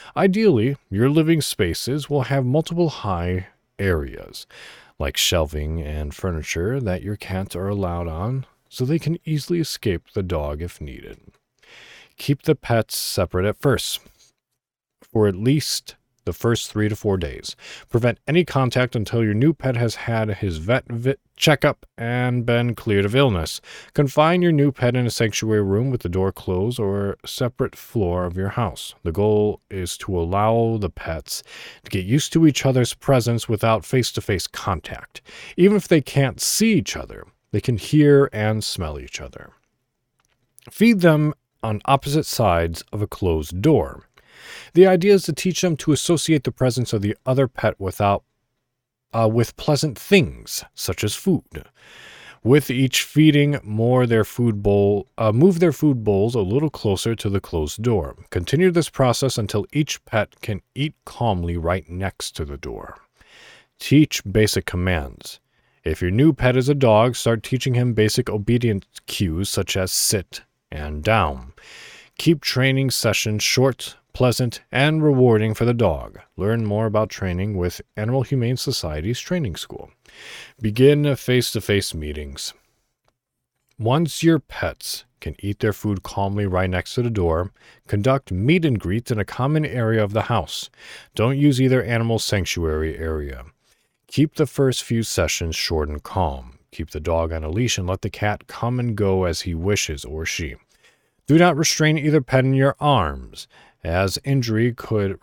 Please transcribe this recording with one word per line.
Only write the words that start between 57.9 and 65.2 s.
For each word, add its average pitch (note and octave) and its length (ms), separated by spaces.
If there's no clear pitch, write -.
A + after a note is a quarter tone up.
Continue D#3+ 420
this E3 180
process B2+ 480
until G#2 340
each - 340
pet - 340
can G2+ 200
eat D3 200
calmly F2 520
right E2+ 320
next F2+ 440
to E2 120
the C#2+ 140
door. - 400
Teach - 460
basic G2+ 420
commands. F2 720